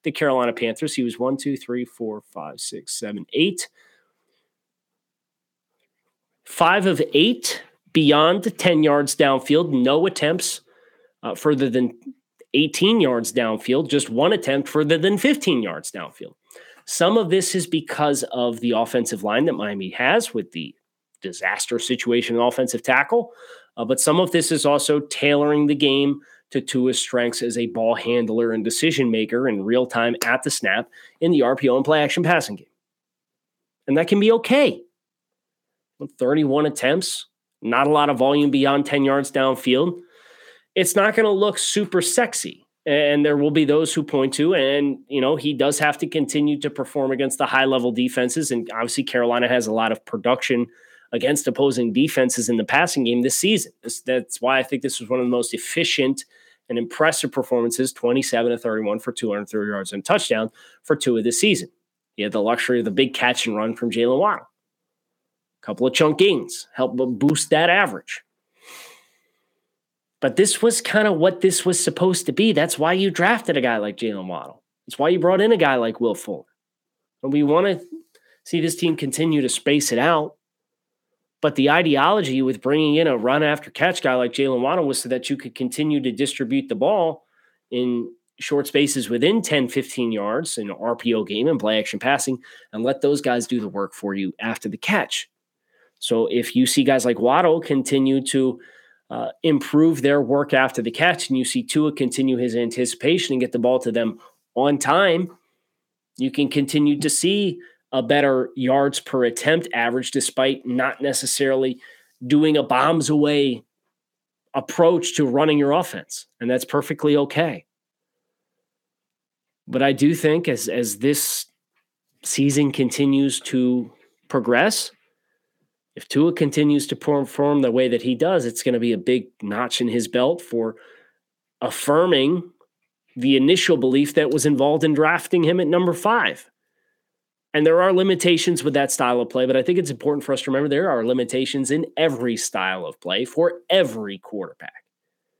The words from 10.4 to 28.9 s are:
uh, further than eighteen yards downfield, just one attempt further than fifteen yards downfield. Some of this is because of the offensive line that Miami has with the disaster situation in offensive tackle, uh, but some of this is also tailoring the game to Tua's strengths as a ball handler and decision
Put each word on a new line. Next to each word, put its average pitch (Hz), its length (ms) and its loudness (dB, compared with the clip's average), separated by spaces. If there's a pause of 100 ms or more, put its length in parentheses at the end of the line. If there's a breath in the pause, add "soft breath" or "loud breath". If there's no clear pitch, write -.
uh, 107 100 -6
further 139 340 0
than 123 300 -2 (540)
eighteen 180 480 2
yards 123 320 0
downfield, 123 560 -2
just 139 220 0
one 139 220 2
attempt 143 360 -2
further 151 280 0
than 190 220 0
fifteen 202 420 0
yards 87 300 -8
downfield. - 440 -14 (500 loud breath)
Some 185 320 0
of 202 140 0
this 190 260 0
is 175 100 -2
because 147 640 -2
of 120 300 -4
the 120 120 0
offensive 113 520 -2
line 113 220 0
that 156 80 0
Miami 101 360 -6
has 170 420 0
with 104 200 -6
the 82 200 -10 (500)
disaster 95 560 -4
situation 120 580 -2
in 117 60 2
offensive 123 400 0
tackle, 143 500 0 (460 loud breath)
uh, 117 60 -6
but 131 140 0
some 156 220 2
of 175 100 0
this 165 220 0
is 151 140 0
also 147 340 2
tailoring 147 680 2
the 147 80 2
game 139 460 2 (300 loud breath)
to 135 100 -2
Tua's 127 380 0
strengths 120 440 -2
as 120 140 -4
a 117 120 -2
ball 117 260 0
handler 117 580 0
and 110 100 -2
decision 127 480 0